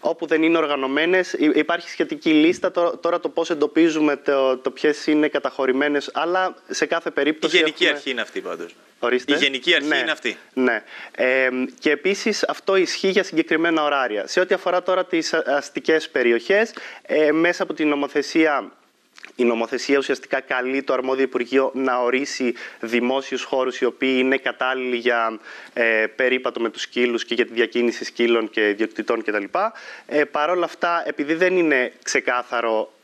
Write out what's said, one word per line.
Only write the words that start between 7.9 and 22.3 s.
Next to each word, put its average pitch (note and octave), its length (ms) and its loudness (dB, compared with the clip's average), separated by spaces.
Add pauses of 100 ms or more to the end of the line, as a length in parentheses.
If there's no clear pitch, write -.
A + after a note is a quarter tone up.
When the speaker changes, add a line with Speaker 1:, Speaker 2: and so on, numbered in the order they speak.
Speaker 2:
Αρχή C#3 140 -8
είναι A#2+ 100 -4
αυτή G2+ 200 -6
πάντως. F2 340 -10 (260)
Speaker 1:
Ορίστε. B2 320 0
Speaker 2:
Η D3 40 4
Γενική C#3 380 0
Αρχή D3 140 0
Speaker 1:
Ναι. D3+ 100 0
Speaker 2:
είναι B2 120 -2
αυτή. B2 260 -4 (180)
Speaker 1:
Ναι. B2 280 0 (300)
Εμ, B2+ 520 0 (140)
και D3+ 120 0
επίσης F#3+ 580 0
αυτό - 280 -2
ισχύει F#3+ 320 0
για F#3+ 140 2
συγκεκριμένα D#3+ 640 0
ωράρια. B2+ 420 0
Σε - 140 0
ό,τι F#3 140 2
αφορά F3+ 280 0
τώρα F#3 220 0
τις E3 300 -2
α-, E3 120 0
αστικές D3 600 0
περιοχές, C3 640 2 (300)
ε, D3+ 300 2
μέσα E3+ 300 0
από E3+ 120 -6
την D3+ 140 0
νομοθεσία, C#3+ 840 0 (640)
η B2 80 0
νομοθεσία A#2+ 540 0
ουσιαστικά C3+ 420 -4
καλεί C3 420 -4
το C#3 100 -2
αρμόδιο C3 320 0
Υπουργείο C3 500 0
να B2+ 240 0
ορίσει B2 560 -2 (260)